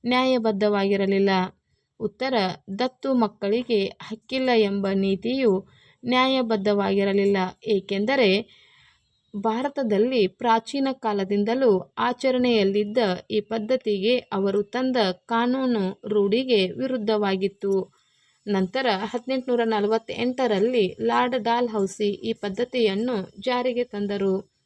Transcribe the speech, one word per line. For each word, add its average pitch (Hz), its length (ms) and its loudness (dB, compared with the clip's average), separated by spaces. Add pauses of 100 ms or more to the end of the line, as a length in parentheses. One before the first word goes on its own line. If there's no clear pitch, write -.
ನ್ಯಾಯಬದ್ಧವಾಗಿರಲಿಲ್ಲ? 202 1200 2 (680)
ಉತ್ತರ, 254 340 -4 (460)
ದತ್ತು 254 340 -2
ಮಕ್ಕಳಿಗೆ 220 720 0
ಹಕ್ಕಿಲ್ಲ 254 720 -6
ಎಂಬ 202 380 2
ನೀತಿಯು 196 720 0 (400)
ನ್ಯಾಯಬದ್ಧವಾಗಿರಲಿಲ್ಲ, 202 1300 2 (300)
ಏಕೆಂದರೆ 208 960 0 (760)
ಭಾರತದಲ್ಲಿ 226 880 0
ಪ್ರಾಚೀನ 233 640 0
ಕಾಲದಿಂದಲೂ 208 1040 0
ಆಚರಣೆಯಲ್ಲಿದ್ದ 226 1000 0 (340)
ಈ 214 100 0
ಪದ್ಧತಿಗೆ 214 760 -2
ಅವರು 196 460 -2
ತಂದ 254 340 -2 (140)
ಕಾನೂನು 233 920 -2
ರೂಢಿಗೆ 208 680 2
ವಿರುದ್ಧವಾಗಿತ್ತು. 202 1200 -2 (540)
ನಂತರ 196 380 -2 (200)
ಹದಿನೆಂಟುನೂರ 247 580 -2
ನಲವತ್ತೆಂಟರಲ್ಲಿ 226 1400 0
ಲಾರ್ಡ್ 240 420 0
ಡಾಲ್ 233 260 0
ಹೌಸಿ 202 400 -2
ಈ 226 240 -6
ಪದ್ಧತಿಯನ್ನು 214 1080 -2
ಜಾರಿಗೆ 247 420 -2
ತಂದರು. 202 840 -4